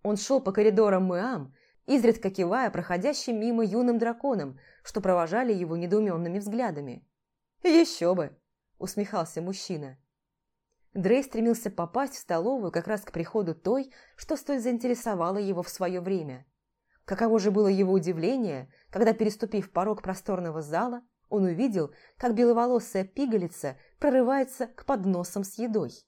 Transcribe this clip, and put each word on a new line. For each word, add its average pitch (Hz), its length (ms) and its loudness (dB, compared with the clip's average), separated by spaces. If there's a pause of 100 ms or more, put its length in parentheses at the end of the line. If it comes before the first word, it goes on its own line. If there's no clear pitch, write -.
Он 208 160 0
шел 262 240 2
по 190 100 -2
коридорам 196 540 4
Мэам, 180 480 -4 (320)
изредка 226 460 4
кивая 175 400 0
проходящим 208 680 -2
мимо 226 240 0
юным 233 360 2
драконам, 233 580 -2 (240)
что - 200 -6
провожали 190 520 2
его 170 240 -2
недоуменными 175 640 0
взглядами. 196 680 -6 (540)
«Еще 320 540 4
бы!» 151 200 -4 (460)
усмехался 185 600 -4
мужчина. 165 560 -8 (960)
Дрей 214 300 4
стремился 226 460 0
попасть 226 460 -4
в - 40 -14
столовую 196 520 -2
как 170 160 -4
раз 208 140 -4
к - 120 -18
приходу 165 420 -2
той, 262 380 -2 (240)
что - 180 -4
столь 277 240 -4
заинтересовала 233 800 -2
его 190 260 -2
в - 60 -10
свое 180 320 -4
время. 156 440 -4 (600)
Каково 220 340 2
же 202 120 2
было 208 160 4
его 190 260 4
удивление, 175 760 0 (200)
когда, 220 240 4
переступив 214 580 -2
порог 208 300 -2
просторного 180 600 -6
зала, 220 400 -4 (280)
он 202 160 2
увидел, 180 480 0 (240)
как 240 180 0
беловолосая 233 680 2
пигалица 190 720 -4 (220)
прорывается 262 680 2
к - 180 -20
подносам 190 600 -2
с - 120 -14
едой. 214 340 -2 (160)